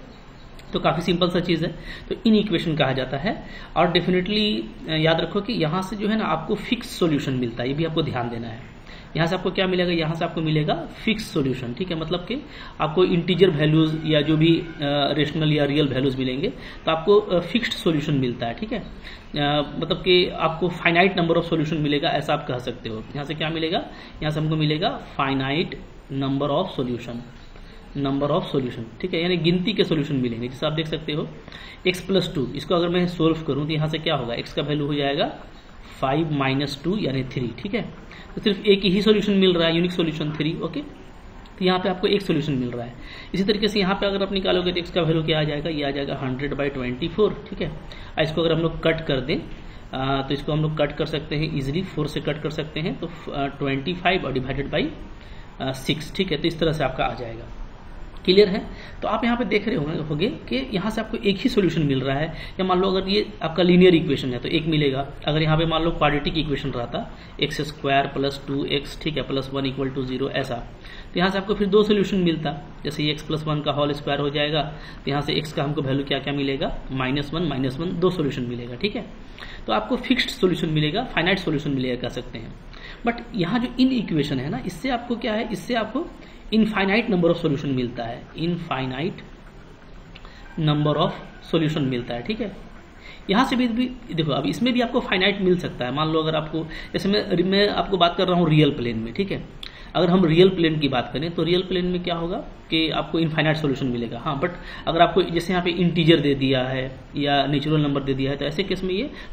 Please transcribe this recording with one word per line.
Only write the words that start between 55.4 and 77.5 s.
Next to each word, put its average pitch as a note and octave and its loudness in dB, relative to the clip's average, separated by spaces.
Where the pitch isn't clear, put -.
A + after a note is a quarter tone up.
अ, C3 -4
सिक्स, - -4
ठीक F#3 -2
है? D3 0
तो E3+ 0
इस - -4
तरह D#3+ 2
से D3+ 0
आपका C3 -2
आ A2 -2
जाएगा। A#2 -10
क्लियर F#3+ 8
है? A3 -2
तो - -2
आप A3 0
यहाँ A#3 4
पे B3 0
देख G3+ 0
रहे - 0
होंगे, D#3+ -2
होंगे D#3 -2
कि C4 -6
यहाँ G3+ -2
से A3+ -4
आपको A3 -4
एक G3 0
ही B3+ 2
solution D#3+ 4
मिल C3+ 2
रहा C3+ 0
है। D#3 0
या - -6
मान F#3 4
लो F#3+ 4
अगर F#3 0
ये G#3 2
आपका D#3+ 2
linear F3+ 10
equation D3+ 2
है B2 -4
तो C3 -6
एक D#3 0
मिलेगा। C#3+ 2
अगर D#3 2
यहाँ D#3 4
पे E3 4
मान D#3+ 2
लो E3 2
quadratic D3 2
equation C#3 -2
रहता, C3 -6
एक्स C#3+ 0
स्क्वायर C#3 0
प्लस C#3 -2
टू C#3 -2
एक्स, - -4
ठीक D3+ -2
है, C3 0
प्लस C3+ -4
वन C#3 0
इक्वल C3 -2
टू C3 -4
ज़ीरो C3 -2
ऐसा, C3+ -2
तो F3+ 0
यहाँ F#3+ 4
से G3 -2
आपको F#3+ -2
फिर G#3 2
दो G3+ 8
solution G3+ 2
मिलता। D#3 -2
जैसे D3 -4
ये D3 0
x - -10
plus D#3 -4
one D3 0
का D3 2
होल D3 2
square C#3+ -2
हो C#3+ 0
जाएगा, D3 0
तो C#3 -2
यहाँ C#3+ 0
से D3+ 0
x - -4
का D3 0
हमको D3 -2
value C3+ 0
क्या C#3 0
क्या C#3 -4
मिलेगा? C#3 -2
माइनस C3+ -2
वन, E3+ 0
माइनस C3+ -2